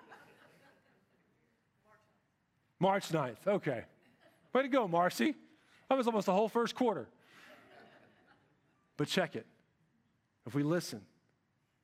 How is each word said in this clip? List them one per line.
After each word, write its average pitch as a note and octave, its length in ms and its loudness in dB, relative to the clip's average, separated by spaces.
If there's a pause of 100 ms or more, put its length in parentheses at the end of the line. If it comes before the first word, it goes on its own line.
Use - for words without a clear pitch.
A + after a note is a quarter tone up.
(2750)
March F#3+ 320 0
ninth, C3 340 -4
okay. D#3 380 -2 (680)
Way B3+ 100 2
to C#4 60 -2
go, A#3+ 200 2
Marcy. F3+ 480 0 (520)
That C4+ 80 4
was A#3+ 120 2
almost A3 180 0
the F#3+ 60 2
whole G#3 160 4
first A#3 260 -2
quarter. F#3+ 320 0 (1900)
But D3 120 -2
check E3+ 280 -2
it. A2 100 -12 (1000)
If A2+ 80 -10
we C#3+ 100 0
listen, D#3 360 -2 (840)